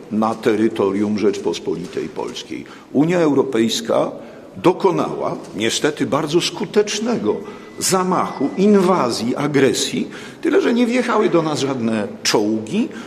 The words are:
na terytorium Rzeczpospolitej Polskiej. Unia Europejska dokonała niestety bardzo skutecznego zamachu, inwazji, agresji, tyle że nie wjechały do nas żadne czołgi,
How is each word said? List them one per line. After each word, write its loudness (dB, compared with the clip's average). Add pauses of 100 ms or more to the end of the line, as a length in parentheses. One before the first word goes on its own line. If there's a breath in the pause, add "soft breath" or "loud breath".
(120)
na 0
terytorium 2
Rzeczpospolitej -2
Polskiej. -10 (280 loud breath)
Unia 4
Europejska 2 (520 loud breath)
dokonała 0 (200)
niestety 0
bardzo 0
skutecznego -2 (440 loud breath)
zamachu, 0
inwazji, 4
agresji, 0 (340 loud breath)
tyle 2
że 2
nie 4
wjechały 2
do 4
nas -2
żadne -2 (160)
czołgi, 0 (200 loud breath)